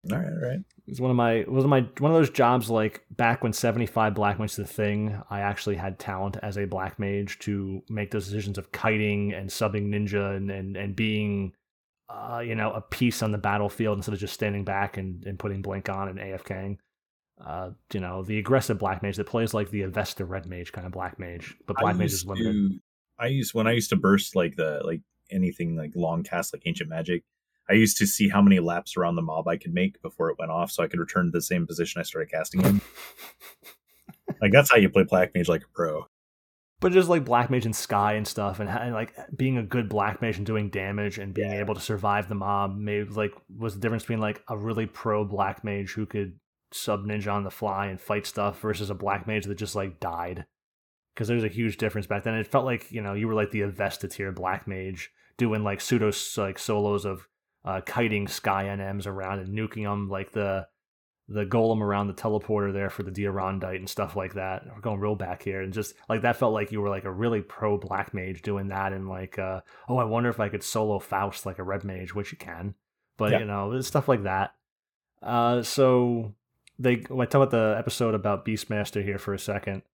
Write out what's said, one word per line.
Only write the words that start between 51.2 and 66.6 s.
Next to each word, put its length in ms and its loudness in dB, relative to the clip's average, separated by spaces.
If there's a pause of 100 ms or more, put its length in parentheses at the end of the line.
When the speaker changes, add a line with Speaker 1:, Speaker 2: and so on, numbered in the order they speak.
Speaker 2:
there's 160 2
a 40 0
huge 300 -2
difference 280 -2
back 180 -4
then. 100 0
It 120 -2
felt 200 2
like, 260 -4
you 80 -6
know, 140 -4
you 120 0
were, 80 0
like, 160 2
the 120 -2
Avesta 460 -2
tier 240 -6
black 340 -4
mage 440 -8 (280)
doing, 260 2
like, 160 -2
pseudo 280 2
s-, 280 -4
like, 220 -2
solos 480 0
of, 200 -6 (380)
uh, 180 -2
kiting 460 0
sky 400 0
N 100 -4 (180)
Ms 100 -6
around 340 -6
and 160 -6
nuking 340 -4
'em, 180 -2
like 240 -6
the, 360 -2 (600)
the 160 -2
golem 360 4
around 260 0
the 80 -4
teleporter 580 0
there 180 -2
for 120 -8
the 80 -6
Diorandite 640 -4
and 140 -8
stuff 240 -4
like 200 -4
that. 320 -6
We're 140 -16
going 200 -2
real 160 0
back 260 -6
here. 200 -4
And 100 -6
just, 220 -6 (140)
like, 140 0
that 140 2
felt 180 2
like 160 -2